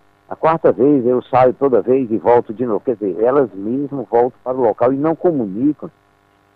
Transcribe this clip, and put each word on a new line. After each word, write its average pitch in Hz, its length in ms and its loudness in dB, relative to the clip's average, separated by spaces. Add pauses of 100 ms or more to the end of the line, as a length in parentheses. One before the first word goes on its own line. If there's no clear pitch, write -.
(300)
a 95 60 -12
quarta 160 360 2
vez, 127 360 2
eu 123 160 0
saio 127 300 2
toda 127 280 0
vez 123 300 -2
e 110 80 -2
volto 113 340 2
de 123 140 -6
novo." 104 180 -4
Quer 117 120 -2
dizer, 98 260 -4
elas 127 280 2
mesmo 123 600 -8
voltam 120 320 0
para 127 120 -6
o 131 60 -4
local 120 320 0
e 135 40 -2
não 156 180 -2
comunicam 139 720 -2 (680)